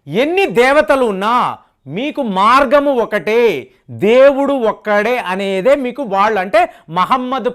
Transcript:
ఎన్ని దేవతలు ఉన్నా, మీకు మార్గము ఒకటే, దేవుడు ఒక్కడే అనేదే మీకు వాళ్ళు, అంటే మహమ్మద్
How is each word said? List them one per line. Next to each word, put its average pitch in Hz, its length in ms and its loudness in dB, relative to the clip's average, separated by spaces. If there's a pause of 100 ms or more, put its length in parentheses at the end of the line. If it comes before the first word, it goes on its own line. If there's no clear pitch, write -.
ఎన్ని 294 380 0
దేవతలు 269 600 2
ఉన్నా, 208 300 -2 (520)
మీకు 240 340 -6
మార్గము 254 720 2 (100)
ఒకటే, 208 640 0 (220)
దేవుడు 262 640 4
ఒక్కడే 214 640 -2
అనేదే 190 580 -2
మీకు 254 280 -6
వాళ్ళు, 202 360 0
అంటే 247 320 0 (180)
మహమ్మద్ 247 640 -2